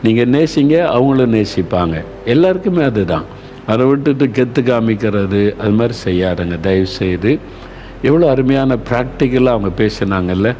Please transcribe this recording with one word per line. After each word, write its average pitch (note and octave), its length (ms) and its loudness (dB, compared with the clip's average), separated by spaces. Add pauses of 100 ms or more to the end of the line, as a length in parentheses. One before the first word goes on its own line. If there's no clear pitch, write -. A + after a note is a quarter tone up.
நீங்க A#2 220 2
நேசிங்க, D3+ 600 2
அவங்களும் C3 480 2
நேசிப்பாங்க. F2+ 680 0 (220)
எல்லாருக்குமே F3 580 2
அதுதான். G2 400 0 (440)
அதை A#2 180 2
விட்டுட்டு C#3 400 2
கெத்து B2 340 0
காமிக்கிறது, G#2 1000 0
அது G#2 120 -2
மாதிரி A#2 240 2 (120)
செய்யாதுங்க F2+ 540 -2
தயவு F#2+ 260 2
செய்து. F#2 540 -2 (640)
எவ்வளோ D#3+ 280 4
அருமையான C3+ 480 2 (120)
பிராக்டிக்கலாக B2+ 560 0
அவங்க A2 320 2
பேசினாங்கல்ல. G2 840 0